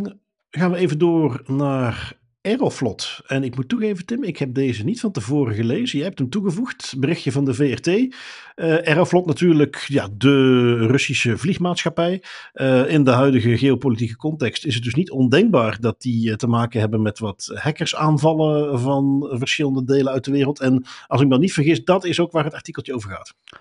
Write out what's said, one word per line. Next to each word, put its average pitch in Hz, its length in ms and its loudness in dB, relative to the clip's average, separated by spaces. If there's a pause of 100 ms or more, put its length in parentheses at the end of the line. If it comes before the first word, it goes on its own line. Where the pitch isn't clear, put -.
(500)
gaan 175 220 -2
we 175 60 -2
even 160 200 0
door 165 480 2
naar 135 760 -2 (220)
Aeroflot. 190 880 -4
En 135 160 -2
ik 127 120 -6
moet 131 140 -4
toegeven, 214 360 -4
Tim, 240 180 -6
ik 180 140 -6
heb 135 160 -6
deze 123 300 -2
niet 175 160 -4
van - 120 -2
tevoren 120 440 -2
gelezen. 127 420 -2
Jij 147 100 -4
hebt 185 120 -8
hem 127 100 -2
toegevoegd, 196 680 -4
berichtje 139 320 -2
van 139 140 0
de 135 80 0
V 107 60 -2 (180)
R - 40 -14
T. - 60 -4
Eh, 214 200 2 (680)
Aeroflot 175 500 2
natuurlijk, 156 640 2
ja, 127 200 -2 (100)
de 127 580 4 (120)
Russische 120 500 0
vliegmaatschappij. 175 840 -2 (300)
Eh, 131 380 2
in 151 120 4
de 131 80 6
huidige 123 460 4
geopolitieke 123 580 0
context 156 500 -4
is 135 100 -2
het 117 80 -4
dus 120 120 -4
niet 170 160 0
ondenkbaar 131 680 2
dat 113 220 -2
die, 113 280 0
eh, 107 60 0
te 117 120 -2
maken 117 320 0
hebben 107 220 0
met 107 180 -2
wat 104 340 -8
hackersaanvallen 151 1300 0
van 139 520 0
verschillende 135 520 -2
delen 135 300 2
uit 135 120 -4
de 139 60 -4
wereld. 139 280 0
En 131 240 2 (240)
als 127 140 2
ik 143 60 6
me 131 100 4
niet 180 160 2
vergis, 151 300 2
dat 185 220 2
is 170 140 0
ook 175 120 0
waar 160 120 0
het 151 100 -6
artikeltje - 420 -12
over 104 140 -8
gaat. - 240 -16 (280)